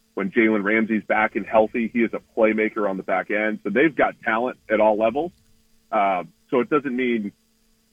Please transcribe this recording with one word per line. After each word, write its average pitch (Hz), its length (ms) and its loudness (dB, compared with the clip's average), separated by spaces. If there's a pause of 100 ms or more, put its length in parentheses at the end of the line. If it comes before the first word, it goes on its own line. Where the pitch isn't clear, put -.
(120)
When 98 180 -4
Jalen 110 320 2
Ramsey's 110 400 0
back 107 320 0
and 101 100 -4
healthy, 113 480 0
he 120 100 0
is 107 100 0
a 101 80 -8 (180)
playmaker 110 500 2
on 95 100 -4
the 95 40 -8
back 92 300 -4
end. 107 320 -2
So 104 60 -4
they've 135 240 2
got 113 280 0
talent 113 360 -2 (120)
at 107 100 2
all 107 160 4
levels. 117 360 -2 (580)
Uh, 98 320 0 (280)
so 131 100 2
it 113 100 -4
doesn't 139 240 -2
mean, 120 380 -2 (600)